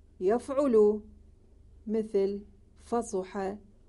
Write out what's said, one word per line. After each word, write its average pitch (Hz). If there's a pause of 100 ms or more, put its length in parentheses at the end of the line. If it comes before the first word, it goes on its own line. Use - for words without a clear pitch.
(200)
يفعل، 220 (840)
مثل 202 (420)
فصح 202 (320)